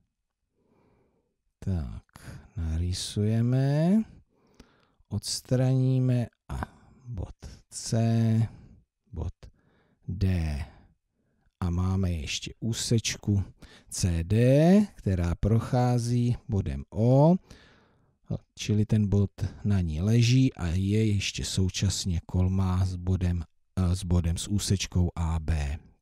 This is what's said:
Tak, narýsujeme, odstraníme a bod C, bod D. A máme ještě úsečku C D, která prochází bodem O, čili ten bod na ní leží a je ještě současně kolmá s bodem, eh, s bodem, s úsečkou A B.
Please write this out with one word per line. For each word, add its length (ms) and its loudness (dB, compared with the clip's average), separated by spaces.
Tak, 440 -6
narýsujeme, 1500 0
odstraníme 1160 0
a 120 -8
bod 300 -10
C, 760 0
bod 220 -8
D. 520 -2
A 100 -2
máme 420 0
ještě 480 -8
úsečku 840 -2
C 340 -2
D, 720 4
která 400 -2
prochází 1000 0
bodem 420 -2
O, 460 6
čili 300 0
ten 220 2
bod 240 2
na 180 2
ní 200 -2
leží 520 4
a 140 -6
je 380 0
ještě 400 -2
současně 800 -2
kolmá 600 0
s 100 -4
bodem, 480 -2
eh, 200 2
s 80 -8
bodem, 340 2
s 100 -8
úsečkou 680 0
A 240 -2
B. 380 -2